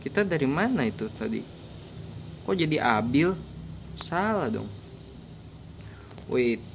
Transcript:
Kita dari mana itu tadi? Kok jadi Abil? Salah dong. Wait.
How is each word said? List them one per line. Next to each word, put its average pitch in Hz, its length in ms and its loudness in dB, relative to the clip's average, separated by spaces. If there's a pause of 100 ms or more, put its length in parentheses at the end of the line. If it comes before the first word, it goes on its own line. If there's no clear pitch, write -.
Kita - 180 2
dari 170 240 4
mana 170 400 4
itu 110 240 0
tadi? 110 320 -2 (1040)
Kok 196 80 2
jadi 160 240 4
Abil? 123 560 6 (640)
Salah 180 560 0
dong. 107 160 -4 (1600)
Wait. 120 320 4 (140)